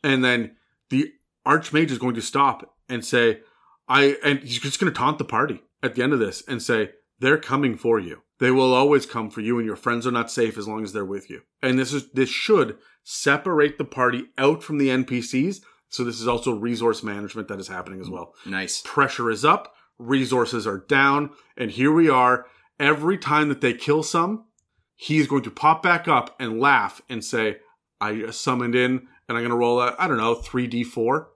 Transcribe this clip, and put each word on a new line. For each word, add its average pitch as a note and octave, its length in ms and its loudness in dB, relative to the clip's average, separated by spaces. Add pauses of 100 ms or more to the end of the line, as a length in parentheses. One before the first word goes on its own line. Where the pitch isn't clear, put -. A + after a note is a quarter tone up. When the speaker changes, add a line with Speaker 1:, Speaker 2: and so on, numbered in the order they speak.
Speaker 1:
and C3+ 220 2
then A#2+ 320 0 (340)
the C3+ 220 -2 (340)
Archmage D3+ 440 2
is B2 80 -4
going B2 180 -2
to A2+ 60 -6
stop - 520 -2 (140)
and A#2+ 160 -8
say, A#2 360 2 (480)
"I," C#3 360 4
and C#3 160 2
he's A#2 180 -10
just - 220 -6
gonna F3+ 120 2
taunt D3 260 -2
the - 60 -4
party A#2+ 380 -2 (200)
at B2+ 120 -4
the B2 80 -2
end C#3+ 100 2
of C3 60 2
this G2+ 280 -2
and B2 140 -8
say, A2 300 -2 (300)
"They're C#3 180 4
coming C3+ 380 -2
for A#2 220 2
you. E2+ 240 -8 (180)
They B2+ 100 4
will C3 220 4
always C#3 320 6
come A2 260 -8
for A#2 100 -12
you, A#2 180 0
and A2+ 80 -2
your G#2 100 -6
friends A#2 300 -2
are B2 60 0
not A#2 180 -2
safe A2+ 260 0
as G#2 120 -10
long A2 160 -6
as F#2+ 80 -10
they're G2+ 120 -6
with F#2+ 240 -10
you." - 140 -16 (200)
And C3 160 2
this C3 140 -2
is, C#3 200 -6
this C3 160 2
should C#3+ 500 0 (240)
separate D3 760 0
the C#3+ 60 -4
party B2 420 -2 (120)
out C#3 240 2
from D3+ 160 -6
the C3+ 120 2
N B2+ 140 2
P B2 160 -4
Cs. C#3+ 400 -4 (280)
So - 160 -6
this A2+ 160 -6
is A2+ 80 -2
also A#2+ 240 -2
resource A2+ 500 -2
management G#2 460 -8
that G2 120 -10
is F#2+ 80 -12
happening F#2+ 320 -12
as F2+ 80 -14
well. F2 260 -14 (120)
Speaker 2:
Nice. F#2+ 380 -6
Speaker 1:
Pressure B2 460 -2
is G#2+ 140 -4
up, E3+ 300 2 (240)
resources A#2+ 680 -2
are G2 120 -4
down, C#3 520 2 (260)
and A2+ 140 -6
here C3 220 2
we E3 160 6
are. B2 380 4 (320)
Every D3+ 400 2
time D3+ 300 2
that C#3 120 -2
they B2 140 2
kill D3+ 280 0
some, F3+ 440 -2 (480)
he's D3+ 320 0
going C3+ 160 0
to - 80 -10
pop D#3+ 320 2
back F3 260 2
up B2+ 320 0
and A2+ 200 -4
laugh B2+ 480 2
and A2+ 160 -8
say, A2 340 -2 (420)
"I G#2+ 140 -4
just A2 260 -8
summoned B2 340 -2
in, B2+ 340 2 (200)
and A#2 80 -4
I'm A#2 80 -2
gonna A#2+ 120 0
roll A#2+ 240 4
a, B2 180 0
I F3+ 100 0
don't C3+ 80 0
know, A2+ 180 2
three B2 320 -4
D A#2 180 -4
four." A#2+ 520 -2